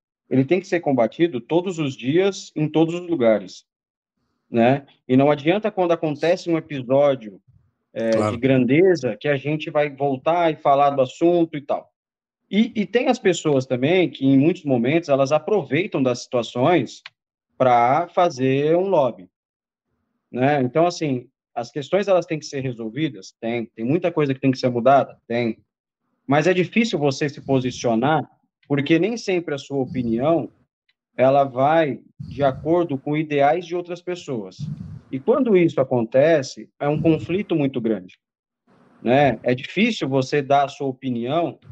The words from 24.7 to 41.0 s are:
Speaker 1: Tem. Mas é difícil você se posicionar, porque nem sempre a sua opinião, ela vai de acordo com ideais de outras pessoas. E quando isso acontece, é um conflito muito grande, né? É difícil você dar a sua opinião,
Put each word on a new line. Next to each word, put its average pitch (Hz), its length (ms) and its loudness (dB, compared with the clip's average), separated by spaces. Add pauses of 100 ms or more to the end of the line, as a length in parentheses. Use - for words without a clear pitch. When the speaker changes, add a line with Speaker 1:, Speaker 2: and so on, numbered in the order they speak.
Speaker 1:
Tem. 117 300 -2 (720)
Mas 151 180 2
é 185 80 4
difícil 180 460 0
você 143 280 -2
se - 140 -10
posicionar, 127 800 0 (460)
porque 143 320 2
nem 220 180 -2
sempre 175 380 -4
a - 20 -10
sua 139 200 -8
opinião, 127 760 -2 (640)
ela 135 280 4
vai 135 580 0 (180)
de 131 240 -6
acordo 151 540 0
com 147 200 -4
ideais 151 480 0
de 165 100 -10
outras 175 260 -8
pessoas. 123 560 -10 (540)
E 135 80 -8
quando 233 380 2
isso 160 240 2
acontece, 131 880 0 (100)
é 143 80 -2
um 156 140 -2
conflito 165 540 0
muito 135 260 -2
grande, 101 380 -4 (840)
né? 123 400 2
É 123 140 0
difícil 185 520 -2
você 135 340 0
dar 139 240 2
a - 20 -10
sua 139 200 -8
opinião, 131 720 -4 (140)